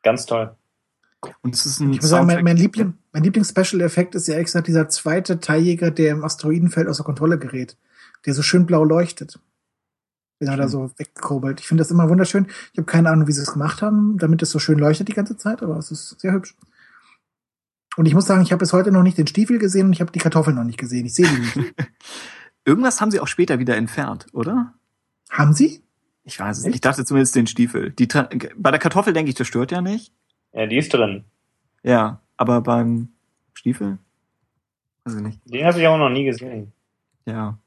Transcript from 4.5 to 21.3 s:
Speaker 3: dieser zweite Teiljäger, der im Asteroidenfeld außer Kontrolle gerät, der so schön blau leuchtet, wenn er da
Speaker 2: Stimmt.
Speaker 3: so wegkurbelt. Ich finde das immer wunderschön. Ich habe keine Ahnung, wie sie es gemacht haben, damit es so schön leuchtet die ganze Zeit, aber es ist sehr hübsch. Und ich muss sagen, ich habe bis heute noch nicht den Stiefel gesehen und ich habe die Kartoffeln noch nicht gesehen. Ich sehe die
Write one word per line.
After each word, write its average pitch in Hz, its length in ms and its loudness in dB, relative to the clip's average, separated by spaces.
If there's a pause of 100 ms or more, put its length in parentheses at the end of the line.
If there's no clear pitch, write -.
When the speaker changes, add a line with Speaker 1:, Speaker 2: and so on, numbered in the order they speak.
Speaker 3:
dieser 160 280 0
zweite 175 500 -2
Teiljäger, 170 500 0
der 156 220 2
im 151 120 -4
Asteroidenfeld 165 640 0
außer 151 160 -6
Kontrolle 156 360 -2
gerät, 127 380 -10 (480)
der 139 80 -2
so 143 100 -2
schön 180 220 4
blau 165 180 4
leuchtet, 160 560 -2 (1000)
wenn 143 100 -4
er 139 80 -4
da 139 100 0
Speaker 2:
Stimmt. 131 240 -6
Speaker 3:
so - 80 -20
wegkurbelt. 139 640 -6
Ich - 60 -16
finde 160 140 4
das 151 100 0
immer 170 180 4
wunderschön. 185 380 2 (260)
Ich - 40 -6
habe 165 80 -4
keine 165 240 4
Ahnung, 156 180 4
wie 151 40 0
sie 139 100 -2
es 139 120 -8
gemacht 147 280 -4
haben, 208 360 2
damit 165 240 2
es 165 100 -4
so 151 80 -2
schön 151 180 2
leuchtet 156 300 2
die 220 60 -8
ganze 208 240 -4
Zeit, 226 260 -4
aber 160 140 -4
es 156 140 -10
ist - 280 -16
sehr 190 140 -2
hübsch. 190 220 -4 (1400)
Und 165 100 4
ich 147 80 6
muss 196 120 4
sagen, 190 160 4
ich 170 100 4
habe 180 80 2
bis 180 140 0
heute 190 180 4
noch 185 120 6
nicht 185 140 4
den 151 100 2
Stiefel 220 320 0
gesehen 190 280 2
und 185 60 4
ich 170 80 0
habe 170 100 -4
die - 80 -6
Kartoffeln 156 380 2
noch 120 60 -2
nicht 117 160 -6
gesehen. 123 260 -6
Ich 117 100 -8
sehe 175 120 4
die 139 120 0